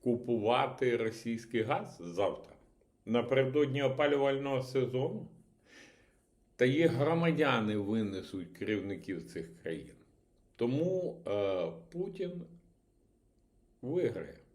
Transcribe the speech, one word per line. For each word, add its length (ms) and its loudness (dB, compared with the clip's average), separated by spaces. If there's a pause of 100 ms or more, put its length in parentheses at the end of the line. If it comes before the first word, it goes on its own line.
купувати 960 2
російський 640 -2
газ 380 -2
завтра, 520 -2 (540)
напередодні 760 2
опалювального 800 2
сезону. 680 -2 (1300)
Та 80 4
є 240 4
громадяни 880 2
винесуть 840 -2
керівників 640 -4
цих 400 -12
країн. 320 -8 (600)
Тому, 720 0
е, 400 2 (240)
Путін 520 -6 (1400)
виграє 560 -2 (160)